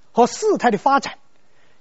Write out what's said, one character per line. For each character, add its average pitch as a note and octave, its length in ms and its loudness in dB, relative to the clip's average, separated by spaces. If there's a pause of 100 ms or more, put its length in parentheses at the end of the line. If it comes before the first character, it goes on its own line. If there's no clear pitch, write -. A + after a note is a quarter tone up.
(100)
和 A#3 160 2
事 G4+ 320 -2
态 A#3 140 0
的 G3+ 60 0
发 C#4 200 2
展， - 200 -12 (640)